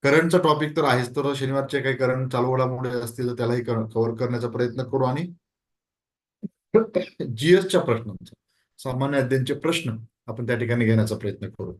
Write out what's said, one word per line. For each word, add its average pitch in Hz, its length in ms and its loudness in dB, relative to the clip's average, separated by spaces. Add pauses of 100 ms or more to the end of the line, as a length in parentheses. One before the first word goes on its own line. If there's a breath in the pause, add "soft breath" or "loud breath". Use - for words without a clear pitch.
करंटचा 165 340 6
टॉपिक 151 400 2
तर 160 60 2
आहेच, 123 260 2
तर 139 260 -2
शनिवारचे 135 460 -2
काही 131 140 0
करंट 127 360 0
चालू 127 240 0
घडामोडी 127 340 0
असतील 120 400 -4
तर 120 40 -4
त्यालाही 120 300 -2
क-, 123 60 -8
कव्हर 113 460 0
करण्याचा 120 340 -2
प्रयत्न 123 340 -2
करू 131 200 0
आणि 127 180 0 (2250)
जीएसच्या 180 440 4
प्रश्नांचा, 113 520 -6 (440)
सामान्य 135 400 -2
अध्ययनचे 131 360 0
प्रश्न 160 440 -2 (300)
आपण 117 200 -8
त्या 120 100 0
ठिकाणी 120 280 0
घेण्याचा 110 320 4
प्रयत्न 98 320 -8
करू. 90 300 -10